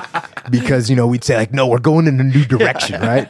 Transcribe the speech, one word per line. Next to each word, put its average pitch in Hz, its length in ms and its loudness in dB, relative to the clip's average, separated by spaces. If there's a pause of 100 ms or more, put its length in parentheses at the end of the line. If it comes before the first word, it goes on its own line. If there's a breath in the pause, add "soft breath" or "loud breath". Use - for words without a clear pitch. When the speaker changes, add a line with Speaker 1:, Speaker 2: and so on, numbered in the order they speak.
(180)
Speaker 1:
<laughs> - 340 -10
Speaker 2:
because, 123 400 0
you 135 40 4
know, 120 120 2
we'd 120 160 -2
say, 131 120 0
like, 110 160 -2
"No, 131 140 0
we're 120 140 0
going 156 260 2
in 135 140 2
a 131 40 2
new 135 220 2
direction," 123 560 -2
Speaker 1:
<laughs> - 0 -
Speaker 2:
right? 117 280 0